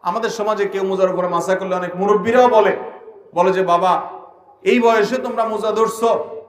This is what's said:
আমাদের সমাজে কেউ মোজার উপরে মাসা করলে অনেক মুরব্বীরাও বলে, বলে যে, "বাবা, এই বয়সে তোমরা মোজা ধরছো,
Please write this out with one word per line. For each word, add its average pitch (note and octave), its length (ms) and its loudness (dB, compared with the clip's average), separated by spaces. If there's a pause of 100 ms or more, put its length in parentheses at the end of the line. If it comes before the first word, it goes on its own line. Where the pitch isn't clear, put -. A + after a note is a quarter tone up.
আমাদের G#3+ 280 -4
সমাজে G#3 360 -2
কেউ G3 180 -4
মোজার F#3+ 300 0
উপরে F3+ 140 -2
মাসা E3+ 280 0
করলে F#3 200 -4
অনেক F3+ 200 -6
মুরব্বীরাও G#3 520 4
বলে, G#3 300 4 (580)
বলে F#3 180 2
যে, F#3+ 100 0
"বাবা, F3 460 0 (540)
এই A#3 160 2
বয়সে A3+ 380 2
তোমরা A3+ 280 -4
মোজা G#3+ 260 -4
ধরছো, A3 760 -2